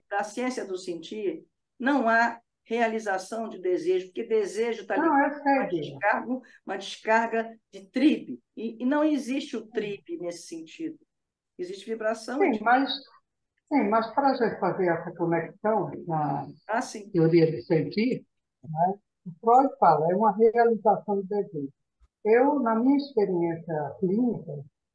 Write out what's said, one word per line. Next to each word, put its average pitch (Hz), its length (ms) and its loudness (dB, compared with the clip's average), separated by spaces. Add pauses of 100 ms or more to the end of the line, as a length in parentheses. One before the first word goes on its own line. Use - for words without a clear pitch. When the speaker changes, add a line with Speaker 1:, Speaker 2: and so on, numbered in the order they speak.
(100)
Speaker 1:
da 202 120 -2
ciência 240 440 -6
do 185 100 -8
sentir, 175 680 -8 (340)
não 254 300 0
há 233 300 2 (260)
realização 220 840 -4
de 190 120 -12
desejo, 180 460 0
porque - 160 -8
desejo 220 640 -2
tá 208 100 -2
Speaker 2:
Não, 285 60 0 (140)
Speaker 1:
ligado 285 180 2
Speaker 2:
eu - 80 -12
sei, 277 100 2
Speaker 1:
a 269 40 4
uma 254 100 0
Speaker 2:
Bia. 170 140 -2
Speaker 1:
descarga, 220 600 -4 (240)
uma 190 140 -8
descarga 226 800 -2 (140)
de 202 140 -18
tribe, - 540 0 (160)
e, 226 240 -10
e 247 60 -4
não 294 160 2
existe 269 540 -2
o 220 100 -10
tribe 208 520 -8
nesse 175 280 -10
sentido. 165 500 -12 (600)
Existe 185 260 -12
vibração 226 540 -6
Speaker 2:
Sim, 320 140 2
Speaker 1:
de 214 100 -4
Speaker 2:
mas, 254 260 4 (800)
sim, 247 220 2
mas 226 240 2
pra 277 200 2
gente 220 260 -2
fazer 185 260 0
essa 170 240 -2
conexão 170 800 -2 (160)
na 147 400 -2 (220)
Speaker 1:
Ah, 220 120 -2
sim. 226 300 -10
Speaker 2:
teoria 160 400 6
do - 120 -6
sentir, 208 640 0 (380)
né, 170 320 0 (320)
o 175 40 -10 (100)
Freud 254 380 4
fala, 160 320 6
é 180 40 2
uma 208 220 4
realização 226 800 4
do 196 80 -2
desejo. 185 440 -4 (560)
Eu, 254 360 6
na 226 160 2
minha 262 200 4
experiência 170 1000 -2
clínica, 185 680 -2 (300)